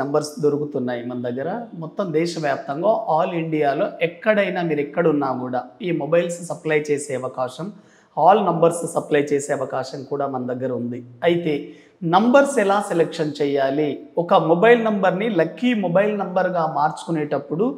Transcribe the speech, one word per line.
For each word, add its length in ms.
నంబర్స్ 300
దొరుకుతున్నాయి 640
మన 100
దగ్గర. 200
మొత్తం 240
దేశవ్యాప్తంగా 720
all 140
ఇండియాలో 460
ఎక్కడైనా 640
మీరు 180
ఎక్కడున్నా 420
కూడా 160
ఈ 40
మొబైల్స్ 360
సప్లై 380
చేసే 320
అవకాశం, 460
all 140
నంబర్స్ 380
సప్లై 260
చేసే 260
అవకాశం 420
కూడా 220
మన 180
దగ్గర 200
ఉంది. 180
అయితే 260
నంబర్స్ 500
ఎలా 140
సెలెక్షన్ 480
చేయాలి? 500
ఒక 140
మొబైల్ 360
నంబర్ని 400
లక్కీ 320
మొబైల్ 380
నంబర్గా 420
మార్చుకునేటప్పుడు 880